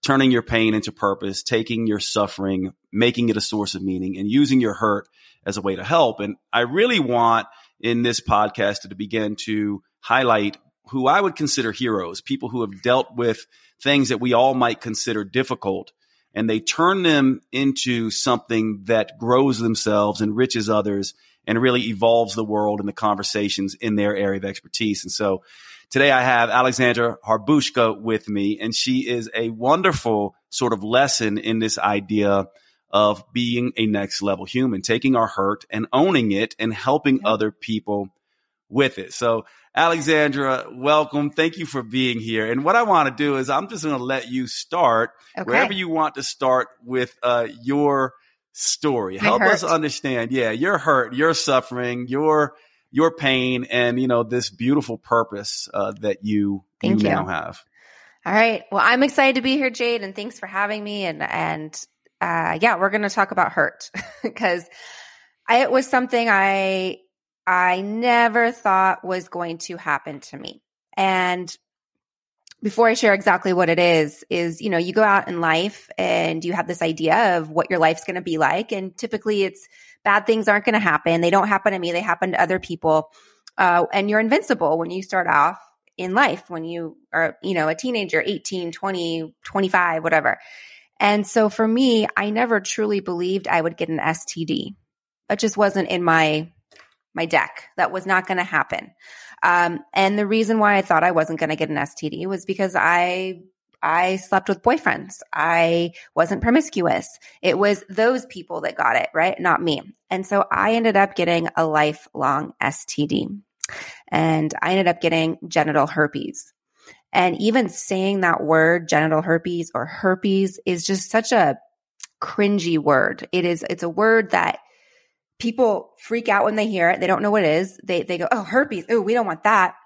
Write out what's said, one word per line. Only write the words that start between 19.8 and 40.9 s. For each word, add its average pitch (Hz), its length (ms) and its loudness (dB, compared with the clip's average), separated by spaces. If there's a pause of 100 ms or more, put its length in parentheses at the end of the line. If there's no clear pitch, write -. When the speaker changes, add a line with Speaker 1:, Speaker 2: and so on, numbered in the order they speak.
Speaker 1:
enriches 110 500 0
others, 101 440 0 (320)
and 113 140 0
really 123 280 2
evolves 113 460 2
the 110 100 -2
world 104 340 -2
and 101 100 -6
the 101 40 -8
conversations 101 840 -2
in 107 220 -2
their 104 200 0
area 98 220 -2
of 95 60 -10
expertise. 101 580 -6
And 92 80 -12
so 98 320 -2 (480)
today 139 220 4
I 127 100 4
have 120 280 4
Alexandra 120 760 2
Harbushka 110 760 2
with 110 280 -4
me, 101 320 -2
and 110 140 -6
she 127 340 -2
is 117 260 -4
a 113 160 -2
wonderful 120 840 0 (140)
sort 123 220 0
of 98 120 -4
lesson 117 540 0
in 113 200 -4
this 110 200 -4
idea 101 680 0 (440)
of 104 420 2
being 120 440 -2
a 113 100 2
next 101 360 -2
level 98 220 -4
human, 120 380 -2
taking 127 340 0
our 113 100 2
hurt 98 440 -2
and 110 220 -6
owning 135 380 2
it 104 280 -2
and 113 140 -2
helping 135 440 2
Speaker 2:
Yep. 101 80 -6
Speaker 1:
other 107 260 0
people 104 580 -6 (600)
with 131 300 0
it. 90 140 -14
So 117 320 0 (300)
Alexandra, 147 960 0
welcome. 147 600 0